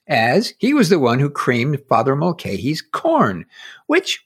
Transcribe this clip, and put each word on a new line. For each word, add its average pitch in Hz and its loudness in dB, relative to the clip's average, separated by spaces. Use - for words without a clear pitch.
as 131 2
he 262 2
was 233 4
the 180 4
one 123 2
who 143 2
creamed 131 -2
Father 127 2
Mulcahy's 151 -4
corn, 175 -2
which 349 -2